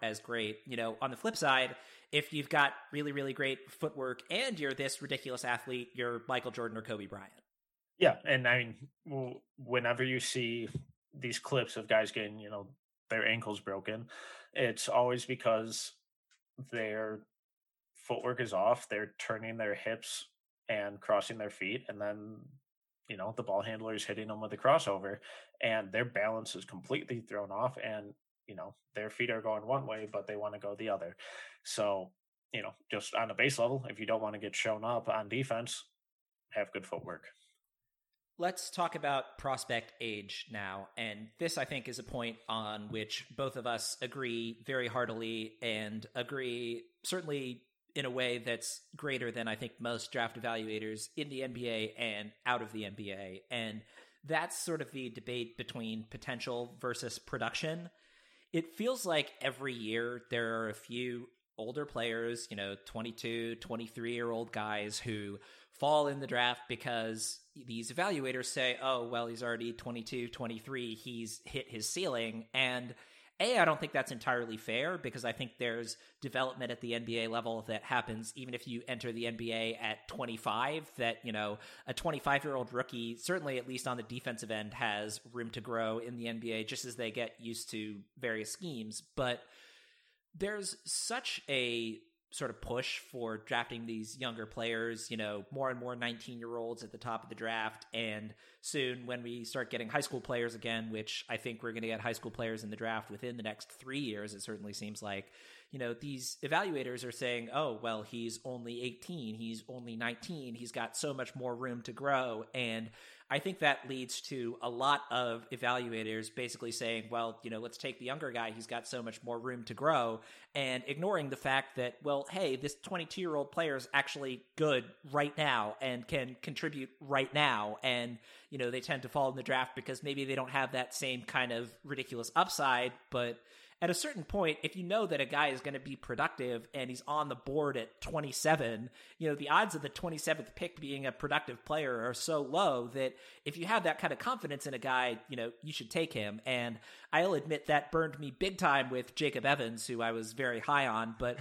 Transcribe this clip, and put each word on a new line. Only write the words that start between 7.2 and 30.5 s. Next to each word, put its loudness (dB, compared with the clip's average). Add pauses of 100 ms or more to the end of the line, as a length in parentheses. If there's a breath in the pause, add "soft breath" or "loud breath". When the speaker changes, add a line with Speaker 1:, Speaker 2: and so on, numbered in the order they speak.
Speaker 2:
Yeah, 10 (100)
and 6
I 8
mean, 0 (320)
w-, -4 (180)
whenever 2
you 2
see 0 (460)
these -4
clips 0
of -4
guys 6
getting, -4
you -10
know, -6 (420)
their 4
ankles 2
broken, -2 (460 loud breath)
it's 2
always 6
because 2 (800)
their 0 (720)
footwork 0
is 0
off, 6
they're -2
turning -2
their 2
hips -4 (420)
and -2
crossing 4
their -4
feet, -4
and -6
then, -4 (720)
you -8
know, -4
the 0
ball 4
handler -2
is -2
hitting -4
them -4
with -4
a -4
crossover, 6 (440 loud breath)
and 2
their 4
balance 0
is -8
completely -2
thrown -4
off, 0
and, -4 (320)
you -12
know, -10 (200)
their -2
feet 0
are 0
going 0
one 2
way, -4
but -4
they -4
wanna -2